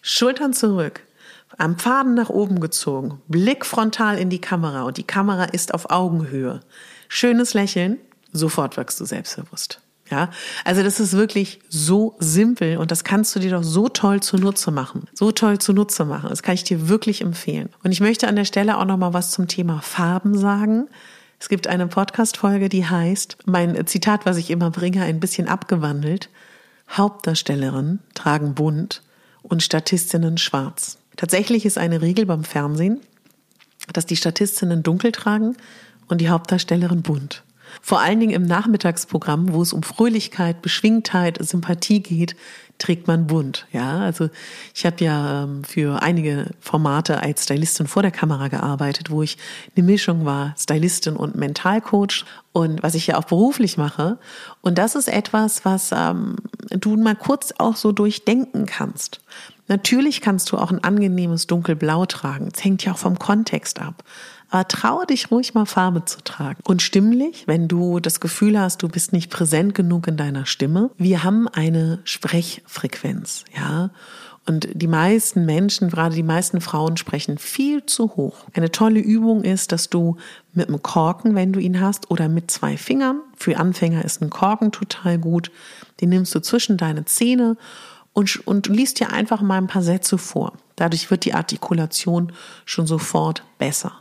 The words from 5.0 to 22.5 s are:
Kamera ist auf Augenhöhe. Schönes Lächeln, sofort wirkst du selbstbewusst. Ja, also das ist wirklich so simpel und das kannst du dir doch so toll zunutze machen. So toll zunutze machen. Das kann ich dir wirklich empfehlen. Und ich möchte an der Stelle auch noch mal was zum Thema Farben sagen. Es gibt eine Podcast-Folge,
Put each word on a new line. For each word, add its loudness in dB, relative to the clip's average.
Kamera 0
ist -4
auf -6
Augenhöhe. 0
Schönes 2
Lächeln, 0
sofort -2
wirkst -8
du -8
selbstbewusst. -10
Ja, -2
also 2
das 0
ist 2
wirklich 0
so 0
simpel 2
und -2
das -2
kannst 0
du 0
dir 0
doch 0
so 2
toll 2
zunutze 0
machen. -4
So 2
toll 2
zunutze 2
machen. -4
Das -6
kann 0
ich -4
dir -2
wirklich 2
empfehlen. -4
Und 0
ich 0
möchte 2
an 2
der 2
Stelle 2
auch -2
noch 2
mal 0
was 0
zum -2
Thema -2
Farben 0
sagen. 2
Es -16
gibt 0
eine 0
Podcast-Folge, 0